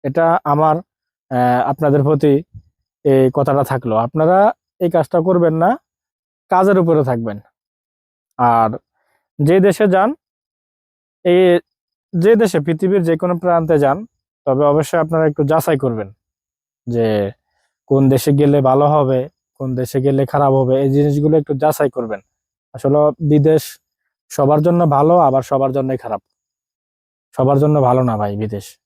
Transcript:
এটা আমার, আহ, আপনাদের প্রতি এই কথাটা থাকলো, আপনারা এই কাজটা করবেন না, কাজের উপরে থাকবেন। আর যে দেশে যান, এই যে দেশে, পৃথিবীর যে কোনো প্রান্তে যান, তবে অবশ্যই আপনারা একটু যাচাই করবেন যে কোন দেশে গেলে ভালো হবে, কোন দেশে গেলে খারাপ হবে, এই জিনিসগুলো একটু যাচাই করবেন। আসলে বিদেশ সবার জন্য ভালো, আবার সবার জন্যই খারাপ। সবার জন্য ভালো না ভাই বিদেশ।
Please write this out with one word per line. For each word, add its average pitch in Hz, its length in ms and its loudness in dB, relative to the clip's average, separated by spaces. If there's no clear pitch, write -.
এটা 147 220 -2
আমার, 151 320 0
আহ, 123 340 0
আপনাদের 147 380 0
প্রতি 147 300 2
এই 135 280 4
কথাটা 139 300 0
থাকলো, 127 340 -4
আপনারা 156 400 0
এই 175 100 -2
কাজটা 170 320 -2
করবেন 175 320 0
না, 165 160 0
কাজের 190 280 2
উপরে 165 240 2
থাকবেন। 117 340 -4
আর 117 300 2
যে 151 200 2
দেশে 202 280 2
যান, 190 220 2
এই 180 160 4
যে 185 220 2
দেশে, 202 240 0
পৃথিবীর 180 440 -2
যে 165 140 0
কোনো 180 220 -4
প্রান্তে 165 400 0
যান, 143 180 0
তবে 135 180 0
অবশ্যই 151 340 0
আপনারা 160 280 -2
একটু 151 160 -4
যাচাই 156 340 0
করবেন 113 320 -6
যে 117 180 -2
কোন 135 200 2
দেশে 135 240 0
গেলে 143 280 2
ভালো 131 260 2
হবে, 135 320 0
কোন 131 160 -8
দেশে 127 260 -6
গেলে 139 240 0
খারাপ 139 280 0
হবে, 131 280 0
এই 139 80 0
জিনিসগুলো 147 480 0
একটু 147 160 -4
যাচাই 147 360 -2
করবেন। 110 320 -8
আসলে 143 240 0
বিদেশ 151 440 2
সবার 147 300 0
জন্য 175 240 2
ভালো, 147 340 2
আবার 135 240 2
সবার 135 280 -2
জন্যই 131 260 -4
খারাপ। 110 240 -8
সবার 135 240 2
জন্য 151 220 2
ভালো 127 220 2
না 120 140 -2
ভাই 104 200 -4
বিদেশ। 104 280 -8